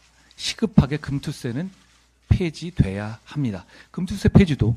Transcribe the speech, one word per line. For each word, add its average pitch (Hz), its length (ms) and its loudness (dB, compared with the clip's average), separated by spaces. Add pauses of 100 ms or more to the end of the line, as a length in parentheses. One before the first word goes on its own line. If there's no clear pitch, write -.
(360)
시급하게 - 640 0
금투세는 139 680 -6 (600)
폐지돼야 113 960 -2
합니다. 113 400 -6 (260)
금투세 190 380 -2
폐지도 123 480 4